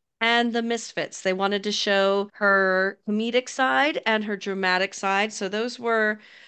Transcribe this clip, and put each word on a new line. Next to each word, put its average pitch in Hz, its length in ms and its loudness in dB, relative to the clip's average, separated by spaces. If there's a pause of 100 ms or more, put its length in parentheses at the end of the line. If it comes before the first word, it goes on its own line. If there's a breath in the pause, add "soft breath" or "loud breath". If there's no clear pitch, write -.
(200)
and 233 320 2
The 233 100 0
Misfits. 233 600 -6
They 190 100 0
wanted 196 320 0
to 208 80 -4
show 196 640 2
her 190 600 2 (120)
comedic 226 400 0
side 269 580 0
and 220 160 2
her 208 140 -6
dramatic 190 580 0
side. 202 380 -2
So 202 160 -6
those 226 320 -6
were 220 400 0 (280 loud breath)